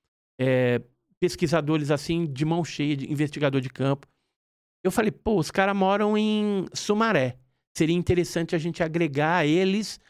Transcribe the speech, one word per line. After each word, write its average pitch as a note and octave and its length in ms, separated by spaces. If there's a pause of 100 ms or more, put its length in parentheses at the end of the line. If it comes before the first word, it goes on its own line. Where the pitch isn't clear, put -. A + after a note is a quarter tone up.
(400)
é, B2+ 400 (380)
pesquisadores D#3 720
assim, E3 360
de C#3 180
mão E3 200
cheia, D3 320
de C3+ 140
investigador C#3+ 500
de C3 100
campo. C#3 360 (800)
Eu F#3 80
falei, A3 180
"Pô, - 280
os D3+ 120
caras G3 240
moram G3+ 420
em G#3 560
Sumaré. G#3 640 (400)
Seria E3 200
interessante E3+ 580
a F3 40
gente D#3+ 220
agregar D#3 640
eles F#3+ 540 (120)